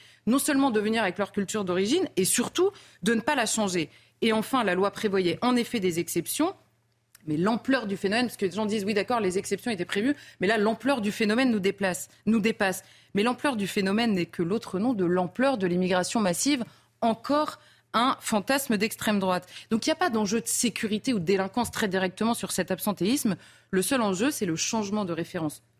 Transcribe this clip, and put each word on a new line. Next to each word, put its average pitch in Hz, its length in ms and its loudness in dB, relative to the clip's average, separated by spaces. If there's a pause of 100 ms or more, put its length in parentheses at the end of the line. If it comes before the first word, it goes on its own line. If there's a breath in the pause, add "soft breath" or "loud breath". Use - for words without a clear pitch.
(300 loud breath)
non 262 100 4
seulement 277 320 2
de 214 100 2
venir 220 220 0
avec 185 160 -2
leur 196 120 -2
culture 202 320 -2
d'origine, 196 540 0
et 190 80 2
surtout 349 460 0 (300 loud breath)
de 214 120 2
ne 220 80 0
pas 302 140 0
la 247 100 2
changer. 180 440 -2 (320 soft breath)
Et 226 120 2
enfin, 220 320 0
la 180 100 2
loi 196 160 2
prévoyait 190 500 0
en 247 140 2
effet 240 240 -2
des 180 200 0
exceptions, 226 540 -2 (720)
mais 151 100 -2
l'ampleur 226 500 0
du 196 80 -2
phénomène, 208 300 0
parce - 100 -6
que - 100 -2
les 180 60 -2
gens 214 140 -2
disent, « 208 200 -2
Oui, 214 80 0
d'accord, 208 280 0
les 180 160 0
exceptions - 340 -4
étaient 175 140 -4
prévues », 240 320 0 (240 loud breath)
mais 180 60 2
là, 226 100 2
l'ampleur 226 420 0
du 202 140 -2
phénomène 226 360 2
nous 214 120 0
déplace, 190 480 -2 (160 soft breath)
nous 220 160 4
dépasse. 196 420 0 (300 soft breath)
Mais 202 100 2
l'ampleur 247 320 0
du 202 120 -2
phénomène 208 480 0
n'est 175 100 0
que - 180 -4
l'autre 185 360 -2
nom 240 120 0
de 196 140 0
l'ampleur 185 520 2
de 190 80 -2
l'immigration 180 540 0
massive, 220 460 0 (340 loud breath)
encore 277 600 0 (340 soft breath)
un 240 260 2
fantasme 233 560 0
d'extrême 208 460 -2
droite. 185 260 -2 (240 loud breath)
Donc 226 140 0
il - 40 2
n'y 320 40 2
a - 20 0
pas 359 140 0
d'enjeu 214 320 0
de - 60 -10
sécurité 220 640 -2
ou 214 60 0
de 170 40 -2
délinquance 190 480 0
très - 160 0
directement 190 460 0
sur - 180 -6
cet - 180 -2
absentéisme. 196 680 0 (340 loud breath)
Le 185 100 2
seul 254 200 0
enjeu, 202 280 0
c'est 262 160 -4
le 165 120 -2
changement 214 480 -2
de 170 80 -4
référence 165 500 -6 (160)